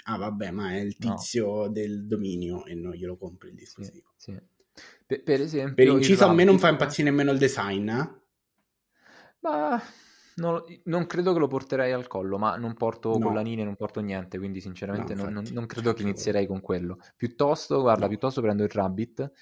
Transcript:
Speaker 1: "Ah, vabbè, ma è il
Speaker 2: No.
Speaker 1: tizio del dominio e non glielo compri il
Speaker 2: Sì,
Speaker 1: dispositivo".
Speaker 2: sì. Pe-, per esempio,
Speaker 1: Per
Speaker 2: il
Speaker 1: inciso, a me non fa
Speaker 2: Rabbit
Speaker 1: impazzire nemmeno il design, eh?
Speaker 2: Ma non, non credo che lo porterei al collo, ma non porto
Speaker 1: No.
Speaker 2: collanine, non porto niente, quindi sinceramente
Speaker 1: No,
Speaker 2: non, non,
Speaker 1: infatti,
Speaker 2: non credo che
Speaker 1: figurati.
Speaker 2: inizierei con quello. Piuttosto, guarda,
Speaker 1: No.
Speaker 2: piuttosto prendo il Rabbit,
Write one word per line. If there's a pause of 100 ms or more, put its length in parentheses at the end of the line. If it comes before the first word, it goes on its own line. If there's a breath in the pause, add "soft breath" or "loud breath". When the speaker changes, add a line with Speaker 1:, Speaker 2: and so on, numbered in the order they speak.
Speaker 1:
"Ah,
vabbè,
ma
è
il
Speaker 2:
No.
Speaker 1:
tizio
del
dominio
e
non
glielo
compri
il (200)
Speaker 2:
Sì,
Speaker 1:
dispositivo".
Speaker 2:
sì. (640 loud breath)
Pe-,
per
esempio,
Speaker 1:
Per (100)
Speaker 2:
il
Speaker 1:
inciso,
a
me
non
fa
Speaker 2:
Rabbit
Speaker 1:
impazzire
nemmeno
il
design,
eh? (1200 soft breath)
Speaker 2:
Ma (560 loud breath)
non, (240)
non
credo
che
lo
porterei
al
collo,
ma
non
porto
Speaker 1:
No.
Speaker 2:
collanine,
non
porto
niente,
quindi
sinceramente
Speaker 1:
No,
Speaker 2:
non,
non,
Speaker 1:
infatti,
Speaker 2:
non
credo
che
Speaker 1:
figurati.
Speaker 2:
inizierei
con
quello. (180 soft breath)
Piuttosto,
guarda,
Speaker 1:
No.
Speaker 2:
piuttosto
prendo
il
Rabbit, (100)